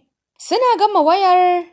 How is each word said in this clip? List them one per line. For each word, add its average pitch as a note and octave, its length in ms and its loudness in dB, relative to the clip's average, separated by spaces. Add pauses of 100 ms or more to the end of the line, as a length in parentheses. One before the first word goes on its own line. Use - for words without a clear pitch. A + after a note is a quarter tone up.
(400)
Suna A#4 400 -2
gama G4+ 240 0
wayar, F4+ 680 0